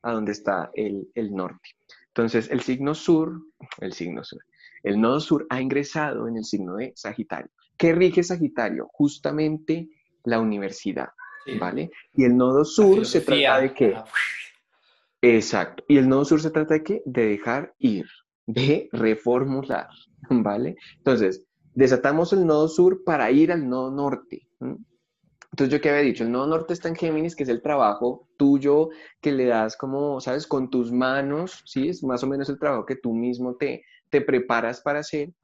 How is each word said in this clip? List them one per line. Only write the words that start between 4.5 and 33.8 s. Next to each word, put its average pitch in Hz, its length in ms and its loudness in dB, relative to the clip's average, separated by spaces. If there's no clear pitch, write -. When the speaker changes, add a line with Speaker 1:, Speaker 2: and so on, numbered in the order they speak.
Speaker 1:
el 101 180 0
nodo 127 180 2
sur 156 300 0
ha 127 100 -4
ingresado 135 720 -4
en 113 80 -6
el 110 80 -8
signo 135 320 -6
de 127 180 -10
Sagitario. - 560 -12
¿Qué 165 160 4
rige 175 300 4
Sagitario? 139 720 -4
Justamente 156 960 -2
la 117 160 0
universidad, 98 720 -4
Speaker 2:
Sí. 135 120 -8
Speaker 1:
¿vale? 165 320 -6
Y 131 120 4
el 123 100 6
nodo 127 240 4
Speaker 2:
La 151 60 4
Speaker 1:
sur 208 400 6
se - 160 0
Speaker 2:
filosofía. 139 300 2
Speaker 1:
trata 131 100 4
de 131 120 0
qué? 107 220 2
Speaker 2:
Ah. 113 100 -14
Speaker 1:
Exacto. 110 680 2
Y 143 100 8
el 131 120 6
nodo 135 160 4
sur 156 160 4
se 160 100 -2
trata 156 240 0
de 156 80 -2
qué? 202 220 -4
De 123 220 0
dejar 117 520 -4
ir, 107 260 0
de 135 460 0
reformular, 123 960 -2
¿vale? 113 460 0
Entonces, 107 480 0
desatamos 139 600 4
el 185 120 4
nodo 156 220 4
sur 180 380 4
para 135 260 2
ir 160 220 6
al 151 160 -2
nodo 127 220 -4
norte, - 560 -6
¿m? 127 180 -10
Entonces, 135 220 0
¿yo 147 80 0
qué 151 80 2
había 147 140 2
dicho? 120 220 0
El 117 60 -2
nodo 131 140 -2
norte 160 280 -2
está 170 160 -6
en 165 60 -6
Géminis, 165 420 -4
que 143 60 -4
es 127 60 -4
el 117 140 -2
trabajo 123 640 0
tuyo, 143 520 4
que 151 100 0
le 131 140 0
das 110 320 0
como, 139 440 -4
¿sabes? 135 240 -6
Con 131 240 -4
tus 123 220 -2
manos, 139 760 -2
¿sí? 135 220 -4
Es 180 160 -6
más 127 180 -2
o 131 60 -2
menos 139 220 -4
el 139 100 -6
trabajo 131 260 -2
que 127 120 -6
tú 113 180 -4
mismo 123 400 -4
te, 127 280 -6